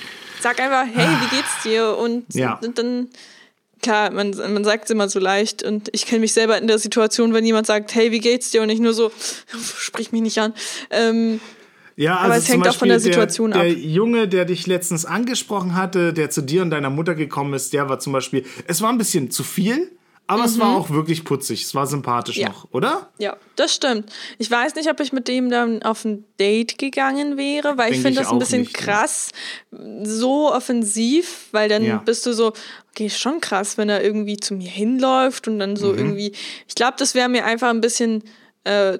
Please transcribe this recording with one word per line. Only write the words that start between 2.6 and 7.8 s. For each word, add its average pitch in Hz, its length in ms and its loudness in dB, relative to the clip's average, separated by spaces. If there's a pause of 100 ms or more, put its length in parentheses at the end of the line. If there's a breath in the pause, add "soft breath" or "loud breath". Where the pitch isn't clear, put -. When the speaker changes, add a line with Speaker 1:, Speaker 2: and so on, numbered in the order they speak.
Speaker 1:
und 240 160 -6
dann, 247 300 -2 (760 loud breath)
klar, 214 280 2
man, 202 200 -2
man 202 340 -2
sagt's 220 260 0
immer 208 200 2
so 196 80 -4
leicht 196 440 0
und 208 300 -4
ich - 140 -4
kenn 226 160 2
mich 220 100 2
selber 226 240 4
in 185 100 -2
der 214 120 4
Situation, 220 560 2
wenn 226 100 2
jemand 220 220 2
sagt, 208 280 0